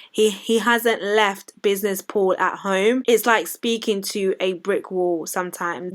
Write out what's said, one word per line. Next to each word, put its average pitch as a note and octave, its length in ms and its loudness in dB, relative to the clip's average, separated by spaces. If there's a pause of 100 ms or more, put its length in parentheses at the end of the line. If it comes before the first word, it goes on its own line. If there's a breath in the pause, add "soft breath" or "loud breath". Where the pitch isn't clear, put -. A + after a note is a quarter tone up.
(120)
he, G#3+ 180 2
he A3 300 0
hasn't A#3 420 2
left G3+ 580 0
business G3 400 0
Paul F#3+ 380 0
at - 200 -2
home. G3+ 500 2
It's A3+ 180 4
like G#3 220 2
speaking A3+ 540 -2 (100)
to G3 280 0
a F#3+ 140 -2
brick F#3+ 380 -4
wall F3 340 0
sometimes. F3+ 680 -6